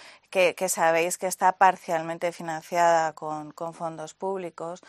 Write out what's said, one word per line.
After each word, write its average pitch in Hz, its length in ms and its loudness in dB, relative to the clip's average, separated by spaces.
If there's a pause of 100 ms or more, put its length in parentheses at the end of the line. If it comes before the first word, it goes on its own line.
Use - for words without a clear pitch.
(280)
que, 180 280 2
que 185 120 -2
sabéis 165 500 2
que 185 100 -4
está 185 240 2
parcialmente 170 800 0
financiada 165 800 0
con, 151 400 -10
con 165 220 -10
fondos 160 400 -10
públicos, 185 760 -10